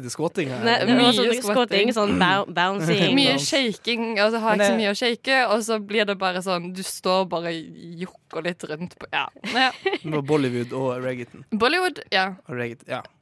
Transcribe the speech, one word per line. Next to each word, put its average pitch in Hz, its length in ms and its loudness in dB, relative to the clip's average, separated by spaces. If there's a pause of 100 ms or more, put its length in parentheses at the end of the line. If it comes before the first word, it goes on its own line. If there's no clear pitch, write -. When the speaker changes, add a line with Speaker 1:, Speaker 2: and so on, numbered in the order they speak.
Speaker 1:
til 123 80 -8
squatting 156 380 -2
her. 127 160 -4
Speaker 2:
Nei, 233 140 2
Speaker 3:
Ja. 185 60 0
Speaker 2:
men 247 140 4
også 240 240 4
Speaker 3:
Mye 233 180 2
Speaker 2:
squatting, 214 460 2
Speaker 3:
squatting. - 60 -
Speaker 2:
sånn 202 260 2
bou-, 185 340 2
bouncing. 185 600 2
Speaker 3:
<laughs> - 0 -
Mye 269 220 6
Speaker 1:
Bounce. 285 100 -2
Speaker 3:
shaking, 226 720 -2
og 214 140 4
så 226 80 -2
har 220 100 2
jeg 214 60 2
Speaker 1:
Men - 20 2
Speaker 3:
ikke 202 80 4
så 214 80 4
Speaker 1:
det 226 80 0
Speaker 3:
mye 202 80 2
å 202 80 -4
shake, 247 500 0
og 214 140 2
så 214 240 -4
blir 208 180 2
det 196 120 -2
bare 185 260 -2
sånn, 180 320 -2
du 185 80 -8
står 185 460 0
bare 170 180 -4
og 165 560 -10
jokker - 400 -10
litt 175 240 -4
rundt 160 320 -10
på, - 140 -16
ja. 147 140 -2 (180)
Ja. 247 320 0
Speaker 1:
<laughs> - 260 -4
Det 156 80 -6
var 151 120 0
Bollywood 127 500 0
og 127 280 -2
reggaeton. 127 520 -8
Speaker 3:
Bollywood, 302 580 0
ja. 190 220 0 (160)
Speaker 1:
Og 139 80 -8
reggaeton, 120 320 -8
ja. 127 100 -4 (220)